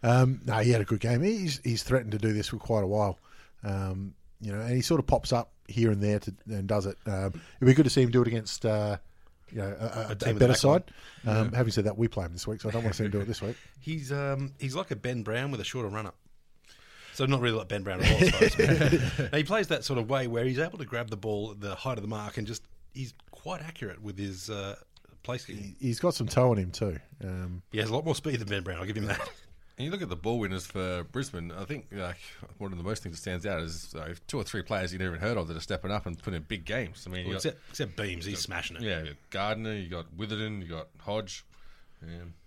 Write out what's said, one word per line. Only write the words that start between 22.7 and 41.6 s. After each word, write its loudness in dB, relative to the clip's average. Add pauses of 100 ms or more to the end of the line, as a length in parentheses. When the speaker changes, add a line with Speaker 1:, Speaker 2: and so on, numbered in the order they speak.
Speaker 2:
he's -10 (180)
quite -10
accurate -10
with -8
his, -6
uh, -6 (480)
place -8
kicking. -12
Speaker 1:
He, -2
he's 0
got 2
some -2
toe 6
in 4
him -2
too. -2 (260)
Um, -6 (100)
Speaker 2:
He -4
has 0
a -2
lot -2
more 0
speed -2
than -6
Ben 0
Brown, -6
I'll -6
give -4
him -2
that. -2 (580)
Speaker 3:
And -6
you -4
look -6
at -6
the -4
ball -2
winners -4
for -4
Brisbane, -6
I -10
think, -10
like, -8 (420)
one -6
of -8
the -8
most -4
things -10
that -14
stands -6
out -2
is, -8
uh, -8 (140)
two -6
or -4
three -6
players -4
you -8
never -2
even -6
heard 0
of -2
that -6
are -8
stepping -6
up -4
and -8
putting -6
in -6
big -8
games. -6
I -12
mean, -6
Speaker 2:
Well, -4
Speaker 3:
you -4
got -4
Speaker 2:
except, -6
except -6
Beams, -6
he's -6
Speaker 3:
you -
got -4
Speaker 2:
smashing -6
it. -8
Speaker 3:
Yeah, -2
you -6
got -10 (160)
Gardner, -4
you -8
got -8 (120)
Witherden, -6
you -10
got -8 (120)
Hodge. -6 (640)